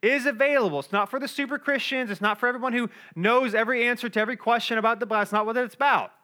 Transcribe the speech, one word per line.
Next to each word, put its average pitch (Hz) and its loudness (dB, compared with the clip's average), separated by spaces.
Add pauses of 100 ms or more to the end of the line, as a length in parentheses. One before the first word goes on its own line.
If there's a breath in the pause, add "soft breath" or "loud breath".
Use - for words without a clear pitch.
is 254 2
available. 254 2
It's 135 -6
not 202 0
for 269 -4
the 269 -6
super 285 -4
Christians. 262 -2
It's 196 -8
not 208 0
for 247 0
everyone 247 -2
who 240 -2 (240 loud breath)
knows 226 2
every 233 2
answer 240 -2
to 214 -2
every 220 -2
question 233 0
about 226 0
the 233 -6
Bible. 214 0
It's 196 -6
not 214 0
what 226 -2
it's 247 -4
about. 233 2 (120)